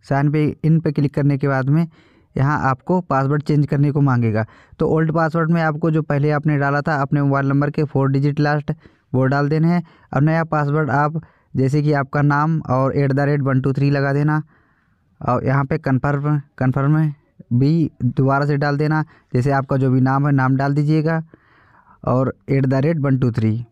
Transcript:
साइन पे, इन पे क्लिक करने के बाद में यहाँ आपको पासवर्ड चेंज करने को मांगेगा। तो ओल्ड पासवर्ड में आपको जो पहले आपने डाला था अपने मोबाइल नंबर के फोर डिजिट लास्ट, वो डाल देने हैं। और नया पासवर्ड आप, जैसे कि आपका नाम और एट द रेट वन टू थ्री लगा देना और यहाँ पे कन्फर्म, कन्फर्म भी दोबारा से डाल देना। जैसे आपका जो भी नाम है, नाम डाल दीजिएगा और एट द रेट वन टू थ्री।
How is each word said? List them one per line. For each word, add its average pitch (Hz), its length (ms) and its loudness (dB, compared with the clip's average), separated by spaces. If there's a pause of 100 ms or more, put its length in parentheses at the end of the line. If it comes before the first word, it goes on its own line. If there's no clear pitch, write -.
साइन 143 300 0
पे, 151 320 0
इन 160 160 4
पे 156 120 -4
क्लिक 143 220 -2
करने 143 240 0
के 143 100 -2
बाद 131 200 0
में 160 200 2 (480)
यहाँ 139 240 0
आपको 135 400 -2
पासवर्ड 143 420 -2
चेंज 147 240 0
करने 143 240 0
को 143 100 -2
मांगेगा। 117 460 0 (320)
तो 160 100 0
ओल्ड 160 240 0
पासवर्ड 160 380 0
में 170 120 2
आपको 160 280 -2
जो 156 120 0
पहले 143 280 0
आपने 147 280 0
डाला 139 220 0
था 143 220 -2
अपने 143 200 -2
मोबाइल 139 260 0
नंबर 143 220 0
के 156 140 -2
फोर 135 260 0
डिजिट 143 300 0
लास्ट, 147 320 0 (420)
वो 131 100 2
डाल 139 240 0
देने 160 200 2
हैं। 175 140 0 (320)
और 139 80 2
नया 160 220 2
पासवर्ड 151 460 -2
आप, 147 300 0 (360)
जैसे 135 260 0
कि 147 100 0
आपका 143 300 0
नाम 147 380 2
और 131 360 0
एट 139 160 0
द 135 80 0
रेट 143 200 0
वन 131 200 0
टू 135 120 -2
थ्री 139 180 0
लगा 139 220 0
देना 151 300 0 (840)
और 123 160 -2
यहाँ 139 200 0
पे 151 140 -4
कन्फर्म, 143 640 -2 (180)
कन्फर्म 143 560 0 (380)
भी 143 380 2 (140)
दोबारा 135 420 0
से 147 100 0
डाल 143 220 -2
देना। 151 260 0 (300)
जैसे 127 160 0
आपका 135 260 0
जो 131 140 2
भी 131 100 2
नाम 135 260 2
है, 147 60 2
नाम 131 240 2
डाल 139 180 -2
दीजिएगा 156 500 0 (800)
और 127 300 0 (140)
एट 135 180 2
द 131 80 0
रेट 151 240 0
वन 135 200 0
टू 127 140 0
थ्री। 113 400 -2